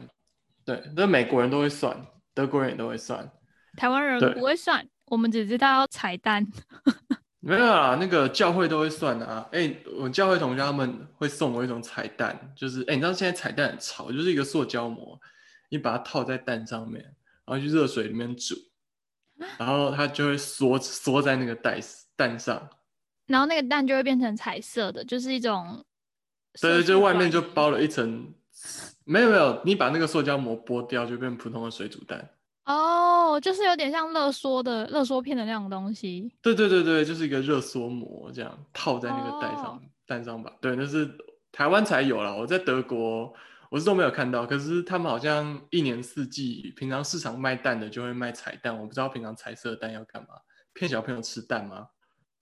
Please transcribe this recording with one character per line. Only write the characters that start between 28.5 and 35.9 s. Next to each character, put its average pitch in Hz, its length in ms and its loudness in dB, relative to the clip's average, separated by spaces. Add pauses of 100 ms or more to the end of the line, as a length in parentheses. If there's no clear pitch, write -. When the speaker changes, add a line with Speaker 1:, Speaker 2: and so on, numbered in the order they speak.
Speaker 2:
转 - 380 -16
移。 - 60 -20 (100)
Speaker 1:
没 170 160 4
有， 240 80 8
没 214 80 8
有， 135 300 6
你 190 80 6
把 135 160 2
那 156 80 0
个 165 80 4
塑 156 160 2
胶 143 160 2
膜 117 260 -4
剥 120 220 -2
掉， 120 180 -2
就 120 140 -6
变 127 180 -6
普 113 140 -12
通 117 120 -6
的 117 80 -6
水 104 160 -8
煮 - 180 -14
蛋。 - 260 -12 (340)
Speaker 2:
哦， 339 800 4
就 381 100 0
是 381 120 -2
有 359 120 4
点 285 160 -2
像 320 220 -2
热 285 180 2
缩 262 300 -2
的， 233 240 -2
热 285 180 0
缩 254 160 0
片 262 160 -4
的 233 80 -2
那 220 80 -4
种 208 160 -6
东 190 240 -6